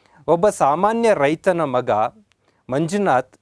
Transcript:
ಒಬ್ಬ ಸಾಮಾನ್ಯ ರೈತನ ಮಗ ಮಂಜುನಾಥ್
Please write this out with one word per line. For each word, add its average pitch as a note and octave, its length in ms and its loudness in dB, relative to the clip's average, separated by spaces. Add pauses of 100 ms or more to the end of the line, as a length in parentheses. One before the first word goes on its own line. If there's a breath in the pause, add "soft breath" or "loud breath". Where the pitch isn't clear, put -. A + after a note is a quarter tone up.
(280 soft breath)
ಒಬ್ಬ E3+ 200 2
ಸಾಮಾನ್ಯ G3+ 640 0
ರೈತನ E3 460 0
ಮಗ B2+ 300 -2 (800)
ಮಂಜುನಾಥ್ D#3+ 720 -2